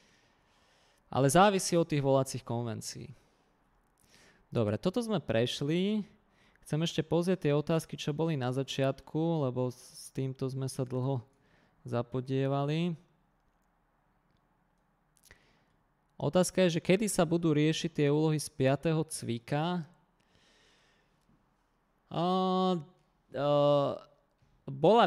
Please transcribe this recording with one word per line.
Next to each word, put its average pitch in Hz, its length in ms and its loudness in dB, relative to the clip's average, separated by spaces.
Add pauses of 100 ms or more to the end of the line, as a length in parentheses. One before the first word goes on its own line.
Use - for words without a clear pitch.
(1120)
Ale 135 160 4
závisí 185 480 4
od 165 80 4
tých 151 160 -2
volacích 135 400 0
konvencií. 117 720 -10 (1400)
Dobre, 107 320 -2
toto 233 240 -2
sme 214 160 -4
prešli. 160 880 -2 (560)
Chcem 147 160 -2
ešte 160 240 -2
pozrieť 175 400 0
tie 147 80 2
otázky, 151 480 -2
čo 147 160 -4
boli 165 160 -2
na 127 160 -2
začiatku, 139 960 -2
lebo 127 240 -2
s - 400 -14
týmto 135 400 -6
sme 131 240 -6
sa 127 160 -4
dlho 127 320 -2 (640)
zapodievali. 135 1120 -2 (3250)
Otázka 175 400 2
je, 175 160 2
že - 80 -8
kedy 196 240 2
sa 175 160 2
budú 170 240 0
riešiť 156 480 2
tie 147 80 4
úlohy 151 320 2
z - 80 -6
piatého 147 640 0
cvika? 147 720 -4 (2250)
A, 160 80 -2
a, - 20 0 (2500)
bola 160 440 4